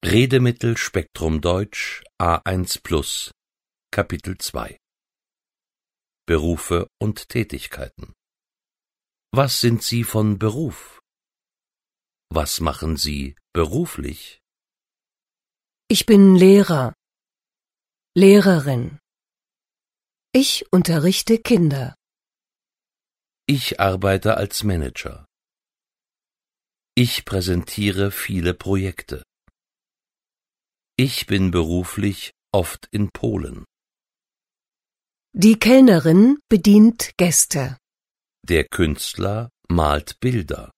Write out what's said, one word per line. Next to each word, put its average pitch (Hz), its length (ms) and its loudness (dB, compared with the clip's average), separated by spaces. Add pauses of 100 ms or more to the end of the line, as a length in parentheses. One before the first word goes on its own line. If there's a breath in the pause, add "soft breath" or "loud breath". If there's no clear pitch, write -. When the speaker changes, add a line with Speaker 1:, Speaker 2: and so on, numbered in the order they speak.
(100)
Speaker 1:
Redemittel 120 680 0
Spektrum 80 640 -6
Deutsch - 600 -6 (140)
A 85 200 -2 (100)
eins 92 320 -4
plus, - 520 -6 (600)
Kapitel 92 460 -6
zwei. - 400 -12 (1500)
Berufe 85 600 -2 (120)
und - 300 -8
Tätigkeiten. - 840 -10 (1200)
Was 135 260 -2
sind 117 220 0
Sie 117 220 -4
von 107 340 -2
Beruf? 110 600 -8 (1300)
Was 78 280 -4
machen 78 360 -4
Sie 69 400 -8 (160)
beruflich? 82 880 -6 (1500)
Speaker 2:
Ich - 180 -2
bin 196 300 8
Lehrer. 180 580 4 (1200)
Lehrerin. 175 840 4 (1300)
Ich - 400 0
unterrichte 180 640 2
Kinder. 151 580 0 (1500)
Speaker 1:
Ich 139 320 -4
arbeite 98 600 0
als - 260 -8
Manager. 82 640 -6 (1700)
Ich - 320 -2
präsentiere 95 840 -4
viele 90 440 -6
Projekte. 95 680 -8 (1800)
Ich - 260 -2
bin 95 260 0
beruflich 87 800 -4 (200)
oft - 380 -4
in 104 200 -4
Polen. - 540 -8 (1700)
Speaker 2:
Die 214 240 4
Kellnerin 220 840 6 (100)
bedient 214 640 4
Gäste. 139 600 -2 (680)
Speaker 1:
Der 80 200 2
Künstler 95 840 -4 (200)
malt 76 500 -2
Bilder. 92 600 -6